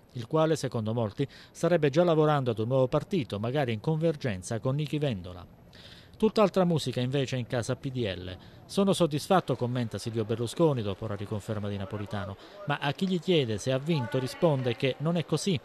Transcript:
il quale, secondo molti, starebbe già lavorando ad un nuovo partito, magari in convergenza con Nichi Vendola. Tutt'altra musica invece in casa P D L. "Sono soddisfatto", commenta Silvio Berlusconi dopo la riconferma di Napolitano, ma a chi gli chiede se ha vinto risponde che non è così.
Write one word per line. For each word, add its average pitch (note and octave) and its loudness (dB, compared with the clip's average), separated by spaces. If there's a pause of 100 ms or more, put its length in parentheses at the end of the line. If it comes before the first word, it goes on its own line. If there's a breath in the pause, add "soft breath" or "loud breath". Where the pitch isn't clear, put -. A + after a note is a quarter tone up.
(140)
il A2+ -10
quale, D#3+ 2
secondo A2+ -2
molti, A#2 -2 (240 loud breath)
starebbe E3 2
già D3+ 4
lavorando D3+ 4
ad G#2 -2
un A2 0
nuovo C3 4
partito, D3 -2
magari B2 0
in G#2+ -4
convergenza C#3+ -2
con C3 -2
Nichi D3+ -2
Vendola. F#2 -4 (720 loud breath)
Tutt'altra G3+ 4
musica C#3 0
invece B2+ -2
in A#2+ -4
casa B2 -2
P C#3+ -8
D A#2 -2
L. F2+ -10 (280 loud breath)
"Sono G3 2
soddisfatto", D#3 2
commenta A#2+ -2
Silvio A2 -2
Berlusconi A#2+ 0
dopo G2+ -4
la G#2 -4
riconferma G#2 -6
di G2+ -4
Napolitano, G2+ -8 (300 loud breath)
ma C#3+ -4
a C#3+ -2
chi F#3+ -2
gli F#3 0
chiede C#3 2
se B2+ -2
ha C3 2
vinto C3+ 0
risponde C3 0
che C3 0
non E3 0
è D#3+ -2
così. D#3+ 0